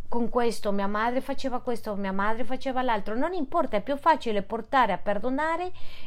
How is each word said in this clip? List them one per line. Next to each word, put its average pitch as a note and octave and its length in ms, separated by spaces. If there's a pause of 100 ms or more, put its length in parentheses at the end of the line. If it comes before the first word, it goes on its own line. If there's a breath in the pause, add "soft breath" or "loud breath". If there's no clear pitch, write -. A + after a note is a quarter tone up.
con A#3 220
questo, A#3 420
mia G3+ 160
madre A3+ 340
faceva C4 400
questo, A3 340
mia G3 160
madre G#3+ 320
faceva B3+ 400
l'altro. G#3+ 320
Non D#4 180
importa, D#4 440
è G3 40
più C#4 160
facile A#3 460
portare A3+ 500
a E3+ 40
perdonare D4+ 760 (360 loud breath)